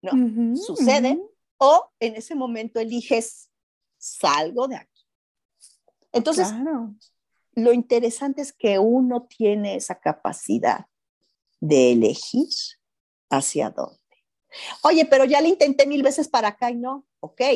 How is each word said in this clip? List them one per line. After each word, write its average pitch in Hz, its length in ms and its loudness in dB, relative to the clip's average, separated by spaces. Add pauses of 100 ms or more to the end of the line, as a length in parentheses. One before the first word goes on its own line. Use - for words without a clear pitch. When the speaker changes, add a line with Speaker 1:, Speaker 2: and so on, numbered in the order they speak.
Speaker 1:
¿no? 185 120 -6
Speaker 2:
Ujú, 233 420 0
Speaker 1:
Sucede. 277 580 0
Speaker 2:
ujú. 381 180 -8 (260)
Speaker 1:
O 311 320 4 (100)
en 226 160 -4
ese 226 200 -12
momento 233 440 -6
eliges, 226 720 -4 (480)
"Salgo 165 680 -2
de 262 100 -10
aquí". - 120 -20 (1200)
Entonces, 302 360 0
Speaker 2:
Claro. 233 480 -8 (580)
Speaker 1:
lo 240 200 2
interesante 240 680 -2
es 277 120 -12
que 202 260 0
uno 247 480 2
tiene 208 480 -2
esa - 240 -10
capacidad - 880 -4 (760)
de 135 340 4
elegir 120 540 0 (840)
hacia 135 400 -2
dónde. - 300 -12 (840)
"Oye, 320 220 6
pero 269 200 6
ya 285 160 4
le 320 80 4
intenté 285 380 4
mil 285 160 -2
veces 285 240 2
para 220 220 0
acá 240 220 -4
y 240 40 -8
no". 254 300 -10 (140)
Ok. - 220 -10 (140)